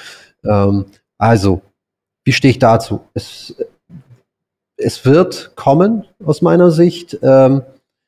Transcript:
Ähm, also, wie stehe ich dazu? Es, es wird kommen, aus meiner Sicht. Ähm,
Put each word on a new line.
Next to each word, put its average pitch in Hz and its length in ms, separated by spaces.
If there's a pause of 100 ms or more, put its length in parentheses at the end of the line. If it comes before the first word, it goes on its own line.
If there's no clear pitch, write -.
(440)
Ähm, 101 420 (320)
also, 101 420 (640)
wie 127 80
stehe 135 180
ich - 80
dazu? 113 420 (120)
Es, - 420 (1200)
es - 280
wird - 500
kommen, 190 500 (200)
aus 151 160
meiner 170 300
Sicht. 170 520
Ähm, 135 400 (460)